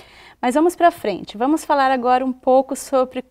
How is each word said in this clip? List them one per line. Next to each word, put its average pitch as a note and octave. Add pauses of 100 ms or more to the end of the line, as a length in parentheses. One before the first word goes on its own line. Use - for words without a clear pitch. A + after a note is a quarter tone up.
(400)
Mas A#3+
vamos E4
pra E4+
frente, -
vamos C#4
falar C#4
agora B3+
um C4
pouco C4
sobre B3+